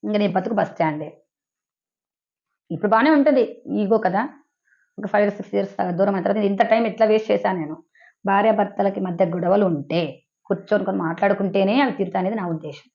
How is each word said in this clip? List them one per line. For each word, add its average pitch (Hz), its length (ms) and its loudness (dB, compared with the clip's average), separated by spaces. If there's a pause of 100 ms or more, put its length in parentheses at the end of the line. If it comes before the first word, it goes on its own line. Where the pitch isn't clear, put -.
ఇంకా 208 140 0
నీ 208 100 2
బతుకు 190 260 -2
బస్ 196 180 -2
స్టాండే. 156 500 -4 (1500)
ఇప్పుడు 170 200 -2
బాగానే 226 200 4
ఉంటుంది, 277 560 2
ఈగో 208 320 0
కదా. 208 300 0 (720)
ఒక 208 80 -10
ఫైవ్ 202 240 2
సిక్స్ - 240 -12
ఇయర్స్ 196 420 -2
దూరం 196 180 2
అయిన 180 100 -4
తర్వాత 208 200 0
ఇంత 202 180 2
టైమ్ 226 240 2
ఎట్లా 220 200 0
వేస్ట్ 214 240 2
చేశాను 196 280 0
నేను? 156 180 -6 (500)
భార్యాభర్తలకి 202 760 0
మధ్య 185 240 0
గొడవలు 180 400 2
ఉంటే 165 580 -2 (220)
కూర్చొని 196 400 -2
కొని 190 140 -2
మాట్లాడుకుంటేనే 196 800 0
అవి 262 120 2
తీరుతాయి 185 340 -2
అనేది 214 140 -4
నా 180 80 -6
ఉద్దేశం. 160 460 -10